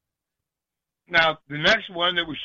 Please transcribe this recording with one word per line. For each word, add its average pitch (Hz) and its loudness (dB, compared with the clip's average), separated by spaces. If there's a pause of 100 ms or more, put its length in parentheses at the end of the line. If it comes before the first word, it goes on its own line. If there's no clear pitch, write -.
(1080)
Now, 165 2 (100)
the 143 -8
next 196 2
one 175 -2
that 170 -2
was 143 -8